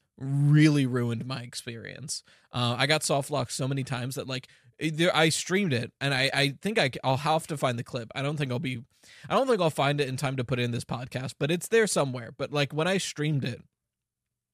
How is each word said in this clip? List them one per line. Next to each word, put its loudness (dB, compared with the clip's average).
really 6
ruined -2
my -8
experience. -12
Uh, 0
I 2
got 2
soft -2
locked -4
so -4
many -2
times -6
that, -8
like, -8
it, -2
there, 4
I 6
streamed 0
it, -2
and 0
I, 2
I 2
think -2
I, 2
I'll 2
have 0
to -4
find 0
the -6
clip. -10
I -6
don't -2
think -2
I'll -2
be, -4
I 2
don't 4
think 2
I'll 4
find 2
it 0
in -4
time -2
to 0
put -2
it 0
in 0
this -4
podcast, -6
but -2
it's -2
there 4
somewhere. -2
But, -6
like, 0
when 0
I 2
streamed -2
it, -6